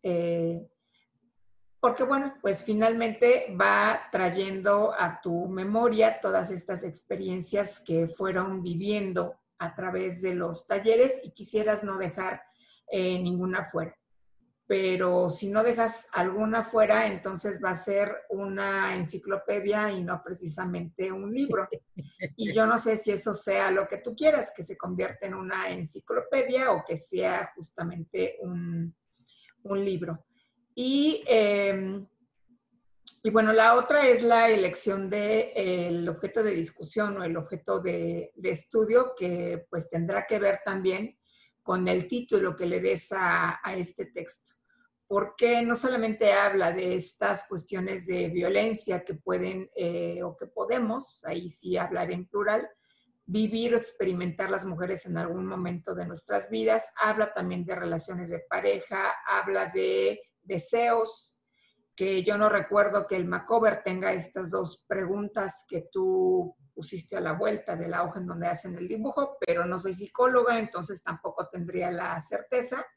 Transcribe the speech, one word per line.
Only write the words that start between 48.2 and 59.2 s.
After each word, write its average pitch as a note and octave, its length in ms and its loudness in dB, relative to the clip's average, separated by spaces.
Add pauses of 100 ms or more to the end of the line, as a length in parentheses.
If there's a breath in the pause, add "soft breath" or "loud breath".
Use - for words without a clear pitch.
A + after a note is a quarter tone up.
violencia G3 760 0
que F3+ 100 -8
pueden, F#3 600 -4
eh, F3 460 -4
o E3+ 140 -8
que - 100 -14
podemos, A#3 800 -2
ahí F3 240 -6
sí F3+ 260 -6
hablar F3 340 -2
en F3+ 160 -6
plural, G#3 400 0 (600)
vivir A3+ 480 0
o - 20 4
experimentar F#3 760 -2
las F#3+ 140 -2
mujeres F3+ 400 -6
en E3+ 140 -6
algún F3 280 -4
momento F3+ 480 -6
de F3 120 -6
nuestras G3+ 420 -4
vidas, A3 520 2
habla G#3+ 340 2
también F3+ 320 -4
de F3+ 80 -4
relaciones E3+ 560 -6
de E3+ 100 -6
pareja, G3 720 -2 (160)